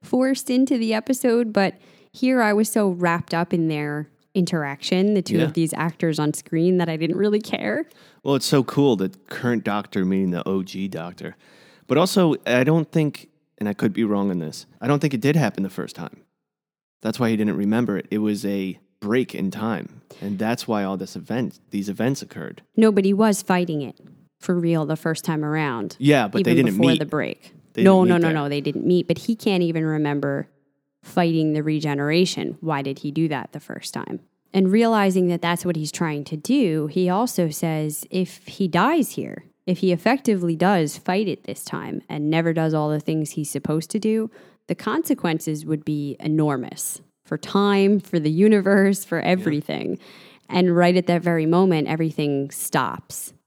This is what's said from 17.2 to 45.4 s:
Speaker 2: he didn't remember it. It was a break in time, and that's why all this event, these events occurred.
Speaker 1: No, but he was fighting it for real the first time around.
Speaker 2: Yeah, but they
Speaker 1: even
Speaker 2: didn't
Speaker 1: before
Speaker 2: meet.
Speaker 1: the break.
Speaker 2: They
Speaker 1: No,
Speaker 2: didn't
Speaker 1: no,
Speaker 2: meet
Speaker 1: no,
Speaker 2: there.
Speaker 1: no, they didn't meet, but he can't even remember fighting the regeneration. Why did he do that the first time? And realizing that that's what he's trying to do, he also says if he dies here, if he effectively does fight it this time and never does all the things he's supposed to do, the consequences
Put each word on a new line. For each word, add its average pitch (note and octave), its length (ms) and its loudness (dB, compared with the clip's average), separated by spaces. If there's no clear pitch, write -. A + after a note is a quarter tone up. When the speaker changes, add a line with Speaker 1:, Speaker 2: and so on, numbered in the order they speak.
Speaker 2:
he A2 60 0
didn't G#2 200 0
remember G#2 420 0
it. - 120 -8
It G#2 80 -2
was G#2 260 -2
a G2 340 -4
break A2+ 340 -2
in F#2+ 160 -4
time, G#2+ 520 -6
and G2 180 -6
that's A2+ 300 -4
why G#2+ 160 -2
all F#2+ 120 -4
this F#2 200 -10
event, A2 420 -6
these G2+ 180 -6
events A#2 340 -2
occurred. - 400 -14
Speaker 1:
No, A3 160 6
but G3 120 2
he G3 100 4
was G#3 280 2
fighting F3 400 -2
it - 160 -10
for F3+ 200 -2
real E3 280 0
the D#3 100 -2
first D#3+ 280 -4
time D#3 200 -2
around. D3+ 540 -4
Speaker 2:
Yeah, C3+ 300 4
but C3+ 160 0
they F3 80 4
Speaker 1:
even C#3+ 140 4
Speaker 2:
didn't G2+ 120 0
Speaker 1:
before B2+ 140 4
Speaker 2:
meet. - 80 2
Speaker 1:
the - 60 -4
break. - 460 -6
Speaker 2:
They A3 100 0
Speaker 1:
No, F#3+ 220 8
Speaker 2:
didn't F3+ 40 4
Speaker 1:
no, F3 80 6
Speaker 2:
meet E3+ 60 4
Speaker 1:
no, E3 60 2
Speaker 2:
there. D#3+ 60 0
Speaker 1:
no, C#3+ 140 -2
they C#3+ 120 -2
didn't C#3+ 260 -4
meet, F3+ 220 2
but E3+ 100 0
he - 160 -2
can't F#3+ 280 0
even E3 220 -2
remember D3 640 -2
fighting D#3+ 520 0
the D3+ 80 0
regeneration. D3+ 1000 0
Why D3+ 220 -4
did C#3 160 -6
he D3+ 120 -8
do D#3 180 -2
that C#3 240 -6
the - 80 -12
first - 340 -14
time? - 260 -8
And F#3+ 180 4
realizing G3+ 580 4
that E3+ 120 0
that's E3+ 240 -2
what F3 120 -2
he's D#3 160 -6
trying D3+ 320 -4
to D#3 120 -8
do, D#3 520 0
he F3+ 200 0
also F#3 400 0
says D3+ 640 -4
if - 360 -4
he - 220 -4
dies A3+ 440 2
here, C#2 320 -10
if F3+ 120 0
he F#3 140 2
effectively F3+ 640 0
does E3+ 420 2
fight F#3+ 300 -2
it - 160 -6
this - 200 -12
time - 440 -8
and D3 200 -4
never E3 240 2
does D#3+ 220 0
all D3+ 160 0
the D3+ 100 0
things D#3 300 -4
he's D3+ 180 -6
supposed D3+ 440 -4
to A3 60 -2
do, A3 320 -2
the F3+ 80 -2
consequences E3 880 -2